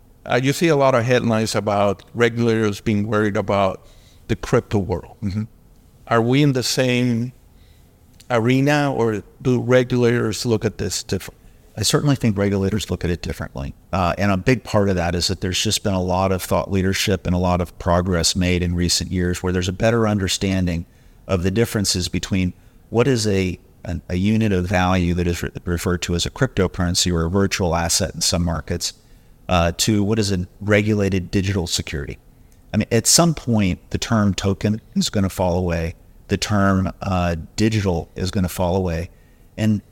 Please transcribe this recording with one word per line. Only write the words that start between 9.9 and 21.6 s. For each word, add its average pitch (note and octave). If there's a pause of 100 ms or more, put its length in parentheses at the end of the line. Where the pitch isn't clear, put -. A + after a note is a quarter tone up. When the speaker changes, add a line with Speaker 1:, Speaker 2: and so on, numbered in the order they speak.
Speaker 1:
look A2+
at G2+
this -
differently? - (360)
Speaker 2:
I A2
certainly C#3
think G#2+
regulators G2
look F2+
at E2+
it E2+
differently. - (180)
Uh, F#2
and G2+
a F#2+
big A2
part G2+
of F#2
that F2
is E2+
that F#2
there's F2+
just -
been G2
a F#2
lot F#2
of F#2
thought F#2
leadership F#2+
and F2+
a F2+
lot F2+
of -
progress F2
made F2+
in F2
recent F2
years F2+
where F2+
there's F2+
a F#2+
better A2+
understanding F#2 (420)
of F2+
the F#2+
differences G2